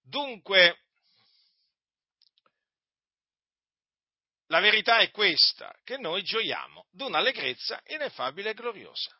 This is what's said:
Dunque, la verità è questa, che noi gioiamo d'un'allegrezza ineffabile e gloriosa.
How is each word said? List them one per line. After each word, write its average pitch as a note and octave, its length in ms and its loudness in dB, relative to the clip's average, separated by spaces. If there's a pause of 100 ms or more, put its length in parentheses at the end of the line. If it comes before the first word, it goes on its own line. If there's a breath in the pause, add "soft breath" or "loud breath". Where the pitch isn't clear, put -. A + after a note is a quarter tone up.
Dunque, G3 760 2 (3750)
la E3 140 2
verità A3 380 4
è F#3+ 120 4
questa, - 720 0
che B3 160 -10
noi G3 240 -6
gioiamo A2 680 -6
d'un'allegrezza F3+ 960 -4
ineffabile G3 640 -8
e G#3+ 40 -10
gloriosa. G3+ 640 -12